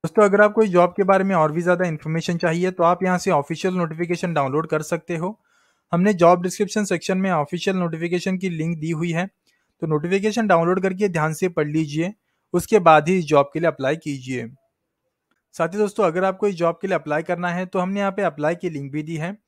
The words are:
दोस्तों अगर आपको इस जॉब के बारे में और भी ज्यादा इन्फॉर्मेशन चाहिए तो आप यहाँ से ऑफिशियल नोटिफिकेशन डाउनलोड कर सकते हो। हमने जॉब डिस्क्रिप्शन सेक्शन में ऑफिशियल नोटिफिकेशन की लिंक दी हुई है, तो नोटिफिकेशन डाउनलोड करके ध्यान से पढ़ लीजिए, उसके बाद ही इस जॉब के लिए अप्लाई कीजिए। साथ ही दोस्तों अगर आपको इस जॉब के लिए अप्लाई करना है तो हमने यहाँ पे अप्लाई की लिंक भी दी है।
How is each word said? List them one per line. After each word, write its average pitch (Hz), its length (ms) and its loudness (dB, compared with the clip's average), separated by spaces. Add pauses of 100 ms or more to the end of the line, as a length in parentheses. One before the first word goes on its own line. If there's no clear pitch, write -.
दोस्तों 208 200 4
अगर 202 160 4
आपको 208 220 4
इस 208 80 2
जॉब 175 260 4
के 202 60 0
बारे 190 220 4
में 190 120 0
और 156 160 2
भी 170 100 -2
ज्यादा 180 220 2
इन्फॉर्मेशन 160 540 -4
चाहिए 175 320 0
तो 185 120 -2
आप 175 220 2
यहाँ 180 140 0
से 196 120 -2
ऑफिशियल 170 440 -2
नोटिफिकेशन 170 600 -4
डाउनलोड 147 340 0
कर 156 140 -2
सकते 170 340 -6
हो। 185 220 -6 (540)
हमने 185 220 4
जॉब 175 280 6
डिस्क्रिप्शन 190 420 -2
सेक्शन 190 340 -2
में 190 120 -2
ऑफिशियल 175 460 -2
नोटिफिकेशन 175 640 -2
की 185 100 -4
लिंक 165 300 -4
दी 156 120 -6
हुई 165 220 -2
है, 175 140 -2 (560)
तो 165 40 -4
नोटिफिकेशन 196 600 0
डाउनलोड 180 360 4
करके 190 260 0
ध्यान 160 240 -2
से 185 160 -2
पढ़ 160 200 -2
लीजिए, 156 440 -2 (420)
उसके 202 260 2
बाद 156 280 6
ही 185 100 2
इस 170 60 -2
जॉब 143 280 2
के 160 80 -6
लिए 165 80 2
अप्लाई 143 280 -2
कीजिए। 127 500 -8 (1080)
साथ 165 140 -2
ही 196 100 -6
दोस्तों 208 260 0
अगर 180 200 2
आपको 190 240 0
इस 196 60 -2
जॉब 165 260 0
के 202 60 -8
लिए 185 100 0
अप्लाई 151 260 -2
करना 175 280 -4
है 180 160 -6
तो 185 120 -4
हमने 190 220 -2
यहाँ 196 120 0
पे 202 100 -4
अप्लाई 151 320 -2
की 175 160 -6
लिंक 139 220 -8
भी 151 100 -6
दी 160 140 -8
है। 175 200 -8 (120)